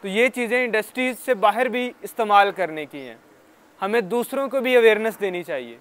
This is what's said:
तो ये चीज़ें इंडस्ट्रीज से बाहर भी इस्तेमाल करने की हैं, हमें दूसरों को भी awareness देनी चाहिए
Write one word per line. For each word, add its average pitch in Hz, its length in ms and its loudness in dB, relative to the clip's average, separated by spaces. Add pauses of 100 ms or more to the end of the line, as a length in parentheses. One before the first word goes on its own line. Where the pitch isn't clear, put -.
तो 196 60 -6
ये 220 200 2
चीज़ें 247 360 0
इंडस्ट्रीज 240 540 -2
से 262 180 -2
बाहर 214 320 -2
भी 247 180 -2 (180)
इस्तेमाल 202 480 2
करने 160 340 -6
की 147 120 -14
हैं, 123 200 -14 (640)
हमें 202 280 0
दूसरों 262 400 -2
को 262 120 -2
भी 254 140 2
awareness 220 440 6
देनी 180 240 -4
चाहिए 127 380 -8